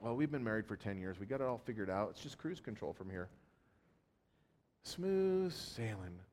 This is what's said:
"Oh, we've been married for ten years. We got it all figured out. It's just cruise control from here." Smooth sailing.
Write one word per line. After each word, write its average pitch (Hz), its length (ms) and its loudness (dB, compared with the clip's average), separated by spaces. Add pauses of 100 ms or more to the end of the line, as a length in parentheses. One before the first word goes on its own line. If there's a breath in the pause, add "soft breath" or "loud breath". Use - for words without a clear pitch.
"Oh, 117 100 2
we've 143 180 2
been 139 120 0
married 110 240 2
for 104 80 -2
ten 98 240 -2
years. 92 200 -4
We 101 60 -6
got 135 160 0
it 131 60 2
all 123 100 0
figured 107 320 -2
out. 98 220 2
It's - 100 -12
just 143 160 -8
cruise 160 220 -4
control 95 340 -4
from 95 160 -10
here." 92 200 -4 (1500)
Smooth 185 680 4
sailing. 95 680 -4 (140)